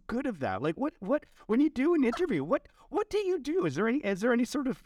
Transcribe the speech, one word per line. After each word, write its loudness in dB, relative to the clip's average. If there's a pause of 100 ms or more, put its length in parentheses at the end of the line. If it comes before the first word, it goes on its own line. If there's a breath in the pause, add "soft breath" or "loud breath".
good -4
at -4
that. -2
Like, 0
what, -4
what, -2 (220 loud breath)
when 4
you 4
do 2
an 4
interview, 0
what, -2 (220 soft breath)
what -2
do -2
you 0
do? -2
Is -2
there 0
any, 0
is -2
there 2
any 2
sort -2
of, -6